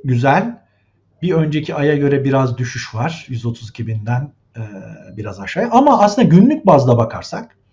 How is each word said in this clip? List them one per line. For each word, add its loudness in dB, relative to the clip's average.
güzel. 0
Bir -2
önceki -2
aya 0
göre 0
biraz 0
düşüş -8
var. -6
Yüz -8
otuz -8
iki -12
binden, -6
e, -10
biraz -12
aşağıya. -6
Ama 4
aslında 4
günlük 4
bazda 4
bakarsak -6